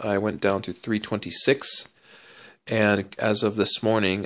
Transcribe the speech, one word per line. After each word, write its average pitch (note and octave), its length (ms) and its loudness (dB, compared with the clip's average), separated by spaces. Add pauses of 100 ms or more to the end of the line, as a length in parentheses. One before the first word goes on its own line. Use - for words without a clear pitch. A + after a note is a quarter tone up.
I G#2 140 0
went G2+ 240 -4
down G2 220 0
to F2 100 -6
three A2 260 -4
twenty-six, - 920 0 (760)
and G#2 520 0
as G#2+ 240 2
of G#2+ 120 -2
this G2+ 280 2
morning, G#2 420 2